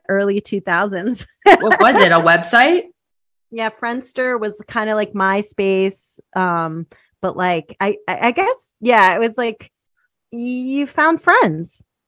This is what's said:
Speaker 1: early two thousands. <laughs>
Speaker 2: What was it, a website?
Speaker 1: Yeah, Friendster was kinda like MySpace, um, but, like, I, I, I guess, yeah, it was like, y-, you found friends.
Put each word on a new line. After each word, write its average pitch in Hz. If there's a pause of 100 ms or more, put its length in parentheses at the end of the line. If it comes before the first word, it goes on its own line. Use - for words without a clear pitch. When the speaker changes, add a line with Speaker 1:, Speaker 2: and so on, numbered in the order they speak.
Speaker 1:
early 202
two 202
thousands. 190
<laughs> -
Speaker 2:
What 370
was 254
it, 180
a 170
website? 233 (680)
Speaker 1:
Yeah, 226
Friendster 247
was 208
kinda 214
like 214
MySpace, 196 (160)
um, 170 (340)
but, 190
like, 180
I, 202 (100)
I, -
I 247
guess, 392 (100)
yeah, 214
it 202
was 226
like, 233 (600)
y-, 233
you 254
found 320
friends. 196 (240)